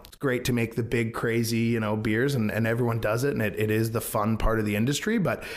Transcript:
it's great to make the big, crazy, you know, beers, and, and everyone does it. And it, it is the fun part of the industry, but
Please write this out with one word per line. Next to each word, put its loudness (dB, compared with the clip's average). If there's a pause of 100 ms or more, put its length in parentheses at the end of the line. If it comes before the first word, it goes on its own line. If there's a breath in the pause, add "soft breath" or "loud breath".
it's -20
great -2
to 2
make 0
the -2
big, 0
crazy, 0
you 2
know, 0
beers, 0
and, 0
and 0
everyone 0
does 0
it. 0
And -2
it, -2
it 0
is 2
the -2
fun 0
part 2
of 0
the 0
industry, 0
but 0 (140)